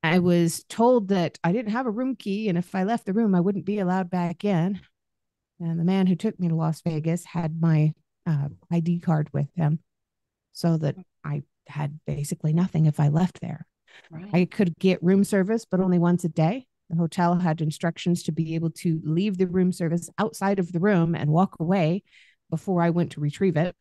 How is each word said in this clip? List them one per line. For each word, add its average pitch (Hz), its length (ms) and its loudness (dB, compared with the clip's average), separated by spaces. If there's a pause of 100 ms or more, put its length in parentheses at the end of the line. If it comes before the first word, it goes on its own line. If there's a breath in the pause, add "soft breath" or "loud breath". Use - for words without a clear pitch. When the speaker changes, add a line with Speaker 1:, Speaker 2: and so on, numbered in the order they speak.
Speaker 1:
I 165 160 4
was 175 460 2
told 233 440 2
that 180 340 0
I 170 100 2
didn't 214 200 -2
have 254 140 -2
a 240 40 -2
room 254 260 -4
key, 208 340 -4
and 175 80 2
if - 160 -6
I 190 80 0
left 226 240 -2
the 185 80 -2
room, 214 200 2
I 175 60 6
wouldn't 196 240 0
be 208 140 -2
allowed 185 320 0
back 175 340 -4
in. 185 360 0 (800)
And 165 220 -4
the 165 40 0
man 190 220 2
who 185 100 2
took 214 220 -4
me 175 100 -2
to 165 60 0
Las 160 280 -2
Vegas 160 420 -4
had 165 380 -4
my, 156 320 4 (320)
uh, 143 220 0 (220)
I 170 100 0
D 170 180 0
card 156 340 0
with 143 240 -2
him, 156 220 0 (760)
so 170 240 0
that 156 200 -2 (280)
I 147 200 -6 (220)
had 147 400 -8
basically 151 460 -4
nothing 170 320 2
if 151 160 2
I 147 80 4
left 165 320 0
there. - 260 -12 (440 loud breath)
Speaker 2:
Right. 165 240 -14
Speaker 1:
I 180 100 4
could 175 340 -2
get 185 240 2
room 196 220 4
service, 208 400 0
but 185 160 -2
only 180 180 4
once 175 260 2
a 170 40 0
day. 170 380 0 (240)
The 165 60 -4
hotel 170 400 0
had 170 260 0
instructions 170 640 -2
to 170 80 -4
be 160 220 -2
able 165 180 -2
to 160 300 -2
leave 180 360 -2
the 185 80 2
room 180 260 2
service 170 460 -4
outside 196 400 -2
of 175 120 -2
the 175 100 -2
room 170 340 2
and 147 160 -2
walk 170 280 2
away 175 440 0 (480 soft breath)
before 170 320 -2
I 170 80 2
went 170 220 0
to - 80 -10
retrieve 160 360 0
it. 170 240 0